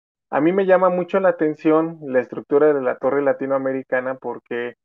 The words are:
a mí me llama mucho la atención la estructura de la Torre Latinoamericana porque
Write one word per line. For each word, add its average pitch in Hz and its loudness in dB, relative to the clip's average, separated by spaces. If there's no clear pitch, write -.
a 139 0
mí 160 4
me 196 2
llama 185 4
mucho 180 -2
la 190 2
atención 160 0
la 127 -2
estructura 143 0
de 143 -2
la 123 -2
Torre 135 0
Latinoamericana 135 -4
porque 120 -10